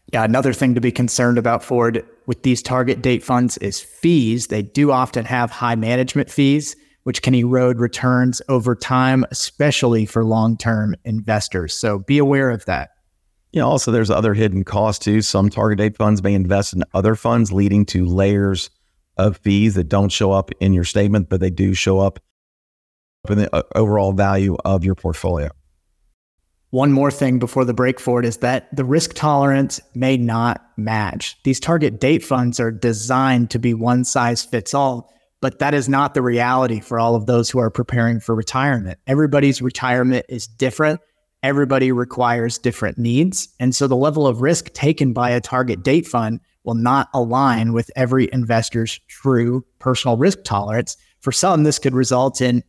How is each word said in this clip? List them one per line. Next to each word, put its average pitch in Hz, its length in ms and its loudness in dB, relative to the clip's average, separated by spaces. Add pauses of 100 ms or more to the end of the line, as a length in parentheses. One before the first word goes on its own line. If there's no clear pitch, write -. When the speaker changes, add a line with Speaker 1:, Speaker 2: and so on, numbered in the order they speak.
(140)
Speaker 1:
Yeah, 113 100 0
another 123 300 2
thing 123 220 0
to 120 60 0
be 123 100 0
concerned 120 460 0
about, 117 260 0
Ford, 117 420 0 (200)
with - 180 -6
these 127 180 2
target 127 400 -2
date 123 220 0
funds 123 340 0
is 101 220 -8
fees. 123 680 0
They 107 140 -2
do 139 300 0
often 127 340 0
have 120 260 -2
high 117 240 -2
management 123 540 -2
fees, 143 460 0 (280)
which - 180 -6
can 127 140 2
erode 123 440 2
returns 123 680 0
over 123 260 2
time, 131 540 0
especially 123 760 0
for 113 180 -2
long-term 110 720 0 (100)
investors. 104 680 -4
So 104 260 -2
be 139 180 0
aware 139 320 2
of 117 160 -4
that. 69 260 -4 (600)
Speaker 2:
Yeah, 160 120 0
also 131 280 0
there's 113 200 2
other 107 240 2
hidden 98 280 0
costs 104 400 -2
too. 104 180 2
Some 101 280 2
target 107 300 0
date 107 180 0
funds 104 240 2
may 98 140 0
invest 98 380 0
in 92 100 -2 (100)
other 101 220 2
funds, 113 360 0
leading 101 360 2
to 92 180 0
layers 98 640 2 (480)
of 98 200 0
fees 101 360 2
that 87 160 0
don't 98 220 2
show 98 200 0
up 95 280 0
in 98 140 4
your 87 100 2
statement, 101 460 0
but 95 100 0
they 92 100 0
do 95 240 0
show 95 260 2
up 98 200 0 (1080)
in 104 120 0
the, - 160 -2
uh, - 80 0 (100)
overall 101 400 2
value 98 500 0
of 92 220 0
your 95 100 2
portfolio. 82 540 -4 (1200)
Speaker 1:
One 135 220 2
more 139 180 4
thing 131 300 0
before 123 260 0
the 120 80 -2
break, 127 260 0
Ford, 120 240 0
is 113 140 -4
that 123 380 -4
the 135 100 -2
risk 156 300 0
tolerance 139 640 0 (140)
may 131 200 0
not 117 480 -2 (140)
match. 107 640 -4
These 131 160 0
target 151 400 -2
date 147 240 2
funds 123 360 -2
are 117 120 -2
designed 120 800 0
to - 80 -6
be 117 160 0
one 123 320 0
size 120 400 -2
fits 120 300 -6
all, 131 360 -2 (300)
but 131 160 -4
that 147 160 0
is 135 160 0
not 139 240 0
the 139 80 0
reality 120 580 0
for 117 200 -6
all 117 160 2
of 104 100 -2
those 120 240 2
who - 80 -2
are 113 140 2
preparing 117 480 -2
for 113 160 -2
retirement. 117 720 -2
Everybody's 139 540 2
retirement 127 680 -2
is 123 160 -10
different. 151 560 -2 (400)
Everybody 135 500 2
requires 120 640 -2
different - 400 -4
needs. 131 500 0 (120)
And 123 140 0
so 139 140 0
the 127 80 2
level 143 320 2
of 117 140 0
risk 160 320 -2
taken 143 400 0
by 120 180 0
a 120 100 0
target 120 420 -4
date 151 220 2
fund 117 340 -4 (240)
will 117 120 -4
not 123 380 0
align 120 600 0
with 117 220 -2
every 127 360 0
investor's 113 760 -2
true 123 580 0 (140)
personal 123 380 0
risk 175 260 2
tolerance. 107 540 -4 (240)
For 135 100 -2
some, 175 320 2
this 151 160 2
could 131 140 -2
result 127 480 0
in 123 280 2